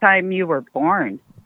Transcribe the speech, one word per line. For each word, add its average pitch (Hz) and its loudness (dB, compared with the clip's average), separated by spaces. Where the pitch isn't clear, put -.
time 190 2
you 185 -2
were 151 -2
born. 143 -2